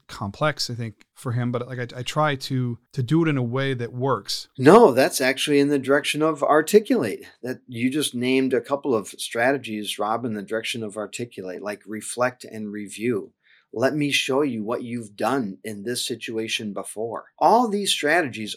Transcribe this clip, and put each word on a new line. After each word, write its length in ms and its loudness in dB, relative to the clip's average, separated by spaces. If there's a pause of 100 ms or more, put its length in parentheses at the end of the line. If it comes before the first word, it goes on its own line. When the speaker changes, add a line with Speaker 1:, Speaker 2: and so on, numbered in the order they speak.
Speaker 1:
complex, 640 -4
I 40 -6
think, 400 -10
for 180 -6
him, 200 0
but, 140 -4
like, 260 -8
I, 80 -12
I 20 -8
try 340 0
to, 420 -4 (140)
to 100 -4
do 220 2
it 40 2
in 80 2
a 60 0
way 320 -2
that 180 -8
works. 560 -2 (100)
Speaker 2:
No, 340 10
that's 280 2
actually 400 2
in 80 4
the 100 2
direction 440 0
of 200 0
articulate. 840 4 (180)
That 240 -8
you 240 -2
just 240 -2
named 400 2
a 60 4
couple 340 -2
of 140 0
strategies, 880 -2
Rob, 260 -2
in 100 -4
the 80 -6
direction 400 -6
of 140 -10
articulate, 680 -10
like 240 -8
reflect 580 -4
and 280 -10
review. 600 -4 (400)
Let 220 0
me 160 -2
show 320 0
you 200 -2
what 200 -4
you've 340 -10
done 480 -2
in 180 -10
this 240 -6
situation 680 -6
before. 520 -8 (120)
All 300 4
these 220 -2
strategies 680 -2